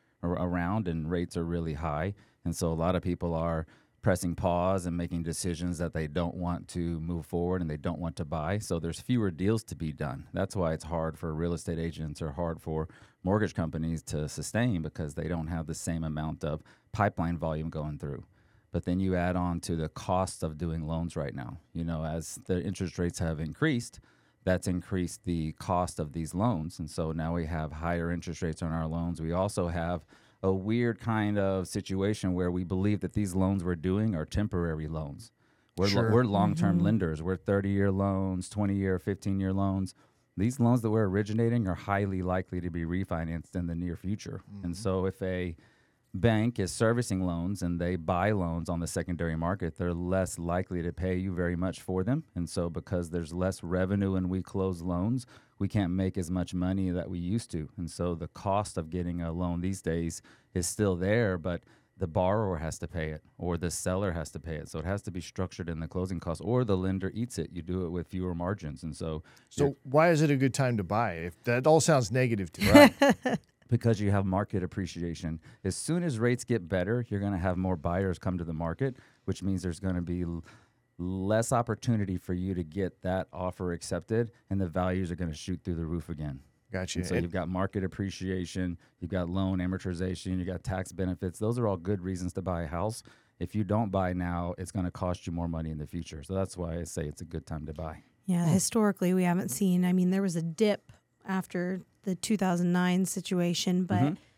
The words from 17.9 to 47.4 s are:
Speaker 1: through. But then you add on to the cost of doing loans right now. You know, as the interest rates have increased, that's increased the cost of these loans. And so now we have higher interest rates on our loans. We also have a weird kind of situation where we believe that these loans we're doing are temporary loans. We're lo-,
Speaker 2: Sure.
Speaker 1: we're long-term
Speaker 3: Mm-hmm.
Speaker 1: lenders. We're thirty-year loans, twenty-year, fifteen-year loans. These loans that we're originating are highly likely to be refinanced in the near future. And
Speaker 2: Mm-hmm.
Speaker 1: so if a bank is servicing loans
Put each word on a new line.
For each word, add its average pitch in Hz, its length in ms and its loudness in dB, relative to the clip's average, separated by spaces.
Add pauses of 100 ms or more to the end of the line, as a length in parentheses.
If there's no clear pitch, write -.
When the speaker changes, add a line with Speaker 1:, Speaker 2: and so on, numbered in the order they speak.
Speaker 1:
through. 71 260 -8 (480)
But 87 120 -2
then 90 160 0
you 95 140 2
add 90 220 2
on 87 240 0
to 87 160 -4
the 78 120 -2
cost - 540 -2
of 78 160 -4
doing 80 280 -4
loans 82 300 -4
right 73 180 -4
now. 65 240 -10 (140)
You 82 120 -4
know, 80 200 -4
as 80 420 -6
the 90 160 0
interest 85 360 -4
rates 87 220 -2
have 80 200 0
increased, 120 600 -2 (440)
that's 92 240 2
increased 90 560 -2
the 82 280 0
cost 90 460 -2
of 76 140 -4
these 80 220 -6
loans. 87 440 0
And 78 120 -6
so 80 220 -2
now 80 220 -2
we 85 120 -2
have 78 260 -4
higher 85 400 -2
interest 85 300 -6
rates 82 200 -2
on 82 100 -2
our 80 140 -2
loans. 85 360 -2
We 80 100 -2
also 92 360 0
have 85 360 -2 (380)
a 95 100 4
weird 113 480 0
kind 104 380 2
of 95 280 2
situation 95 680 0
where 90 160 2
we 90 140 0
believe 95 360 2
that 90 140 -4
these 98 200 0
loans 95 300 4
we're 87 120 0
doing 95 380 0
are 80 120 -2
temporary 85 600 -2
loans. 78 460 -6 (460)
We're 95 80 4
lo-, 104 60 4
Speaker 2:
Sure. 113 200 4
Speaker 1:
we're 120 120 8
long-term 98 520 4
Speaker 3:
Mm-hmm. 87 80 4
Speaker 1:
lenders. 92 380 2
We're 92 140 0
thirty-year 98 540 2
loans, 95 600 0
twenty-year, 98 480 0
fifteen-year 95 560 0
loans. 98 400 0 (420)
These 123 240 0
loans 120 220 6
that 110 80 2
we're 107 180 4
originating 107 580 2
are 90 80 2
highly 98 460 0
likely 90 400 0
to 87 80 -4
be 82 160 -4
refinanced 82 720 -2
in 87 120 0
the 85 60 -2
near 85 220 -4
future. 95 460 -6 (200)
And 87 120 -4
Speaker 2:
Mm-hmm. 98 80 -8
Speaker 1:
so 95 240 2
if 95 160 -4
a 90 340 -2 (600)
bank 113 440 4
is 92 120 0
servicing 113 540 2
loans 87 340 -2